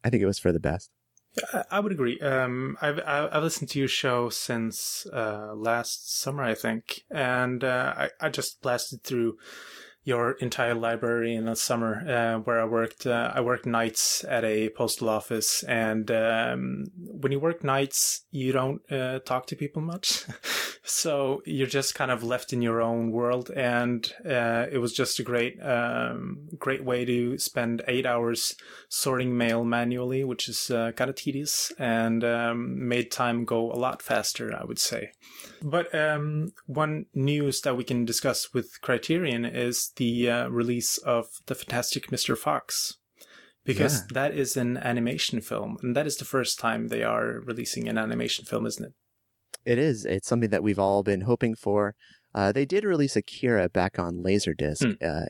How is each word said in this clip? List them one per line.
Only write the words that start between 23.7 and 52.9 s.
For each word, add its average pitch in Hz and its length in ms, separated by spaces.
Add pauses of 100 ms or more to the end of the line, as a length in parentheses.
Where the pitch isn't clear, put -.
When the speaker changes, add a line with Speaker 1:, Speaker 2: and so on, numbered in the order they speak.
Speaker 2:
uh, 120 480
it 139 60
was 120 160
just - 240
a 127 60
great, 120 360
um, 123 920 (100)
great 135 260
way 123 200
to 120 340
spend 117 480
eight 127 180
hours 117 480 (360)
sorting 127 460
mail 117 280
manually, 123 600
which 127 240
is, - 220
uh, 117 260
kinda 135 180
tedious, - 640
and, 117 440
um, 120 640
made 120 220
time 120 340
go 117 280
a - 20
lot 123 300
faster, 113 520
I - 100
would - 120
say. - 360 (500)
But, 165 320
um, 151 580 (140)
one 151 480
news 143 460
that 135 140
we 123 80
can 120 220
discuss 117 480
with - 280
Criterion 131 640
is 120 500
the, 120 340
uh, 120 200
release 120 480
of 117 300 (180)
The 135 100
Fantastic - 560
Mister 127 240
Fox, - 600 (680)
because 139 380
Speaker 1:
Yeah. - 100
Speaker 2:
that 139 240
is 135 220
an 123 180
animation 120 640
film, 110 420
and 123 140
that 147 100
is 147 120
the - 80
first 127 340
time 113 300
they 117 120
are 117 380
releasing 117 480
an 113 100
animation 117 460
film, 113 220
isn't 113 180
it? - 100 (720)
Speaker 1:
It 120 140
is. 131 260
It's - 240
something 117 220
that 95 140
we've 101 140
all 101 240
been 98 200
hoping 113 340
for. 104 400 (380)
Uh, 101 180
they 139 140
did 185 180
release 160 320